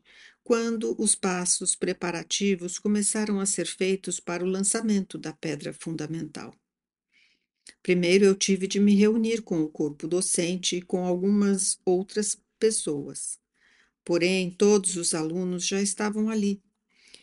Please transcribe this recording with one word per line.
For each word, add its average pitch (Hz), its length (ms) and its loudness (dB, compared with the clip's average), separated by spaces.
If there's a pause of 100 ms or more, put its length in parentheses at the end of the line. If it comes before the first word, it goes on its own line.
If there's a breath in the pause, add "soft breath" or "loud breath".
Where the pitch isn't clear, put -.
(420 loud breath)
quando 226 600 0
os 214 140 2
passos 180 600 -2
preparativos 175 1040 -4
começaram 208 600 0
a 196 40 -2
ser 190 200 -2
feitos 190 560 -2
para 175 240 -4
o - 20 0
lançamento 196 720 0
da 156 160 -8
pedra 151 400 -8
fundamental. 151 800 -10 (1300 loud breath)
Primeiro, 180 440 4
eu 196 100 6
tive 196 320 0
de 196 120 -2
me 202 160 6
reunir 220 460 4
com 165 220 -2
o 156 40 -2
corpo 151 400 -6
docente 180 680 -2
e 180 80 -4
com 180 200 -2
algumas 196 800 0
outras 190 540 -2 (220)
pessoas. 147 800 -4 (640 soft breath)
Porém, 175 480 2
todos 202 460 4
os 170 180 -2
alunos 175 500 -2
já 196 160 0
estavam 208 480 -2
ali. 202 320 0 (600 soft breath)